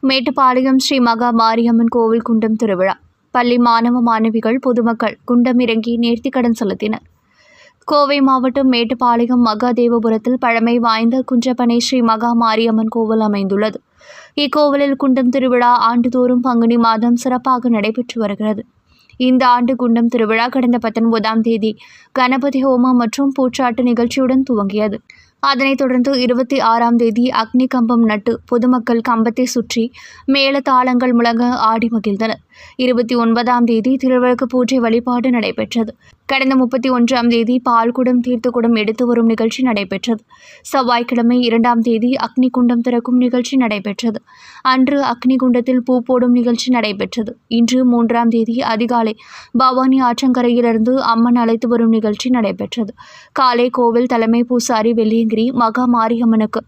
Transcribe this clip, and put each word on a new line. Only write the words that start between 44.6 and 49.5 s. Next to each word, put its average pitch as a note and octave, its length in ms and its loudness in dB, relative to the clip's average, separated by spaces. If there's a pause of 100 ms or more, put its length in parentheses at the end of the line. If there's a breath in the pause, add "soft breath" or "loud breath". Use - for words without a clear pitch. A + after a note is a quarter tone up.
அன்று C4 260 2 (120)
அக்னி B3+ 260 0
குண்டத்தில் B3 480 0
பூ B3+ 160 2
போடும் B3 380 2
நிகழ்ச்சி A#3 320 -2
நடைபெற்றது. G#3+ 640 -4 (140)
இன்று A#3 380 0
மூன்றாம் A#3 500 2
தேதி A3+ 220 -2 (160)
அதிகாலை A3 420 -2 (420 loud breath)